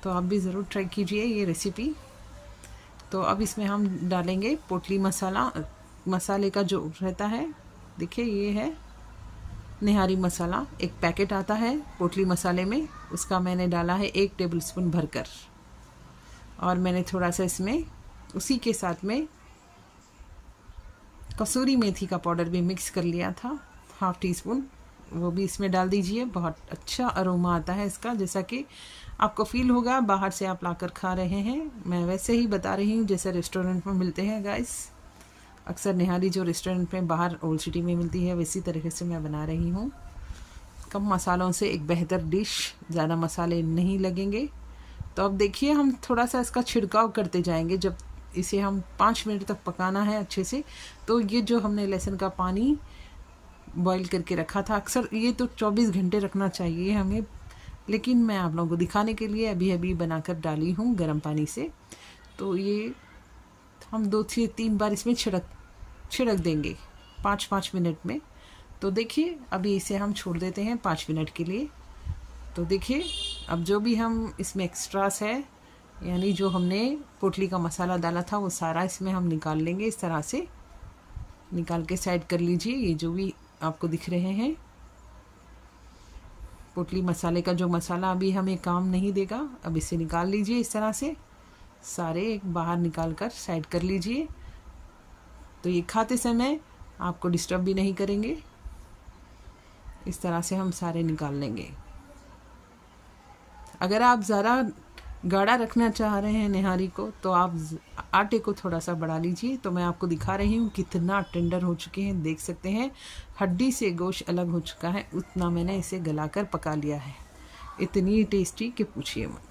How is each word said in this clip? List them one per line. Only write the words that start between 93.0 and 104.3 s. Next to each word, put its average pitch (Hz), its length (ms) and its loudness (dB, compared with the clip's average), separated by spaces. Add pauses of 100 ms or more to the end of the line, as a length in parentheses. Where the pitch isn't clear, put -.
कर 208 180 -4
side 165 340 -4
कर 175 160 -2
लीजिए। 196 460 0 (1400)
तो 175 60 0
ये 175 140 4
खाते 226 340 2
समय 247 420 2 (420)
आपको 180 280 -2
disturb 180 320 0
भी 190 120 2
नहीं 190 200 2
करेंगे। 202 440 0 (1700)
इस 180 140 -6
तरह 170 200 0
से 180 140 -2
हम 190 180 0
सारे 170 300 -2
निकाल 156 320 0
लेंगे। 117 340 -4 (2000)
अगर 202 220 2
आप 247 180 8
ज़्यादा 214 420 4 (600)